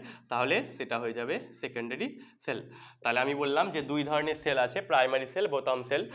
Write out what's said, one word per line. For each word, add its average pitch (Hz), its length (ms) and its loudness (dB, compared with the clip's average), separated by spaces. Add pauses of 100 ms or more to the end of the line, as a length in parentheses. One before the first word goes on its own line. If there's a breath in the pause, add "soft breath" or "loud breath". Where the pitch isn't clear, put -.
(280 loud breath)
তাহলে 131 400 2
সেটা 120 300 -4
হয়ে 117 140 -2
যাবে 120 220 -2 (260)
সেকেন্ডারি 131 580 -6 (220 loud breath)
সেল। 123 180 -4 (440 loud breath)
তাহলে 120 180 4
আমি 143 140 2
বললাম 147 360 2
যে 156 120 -2
দুই 143 220 0
ধরনের 151 300 2
সেল 147 240 0
আছে, 147 220 2
প্রাইমারি 131 460 4
সেল, 190 200 -2
বোতাম 131 360 0
সেল, 139 320 -2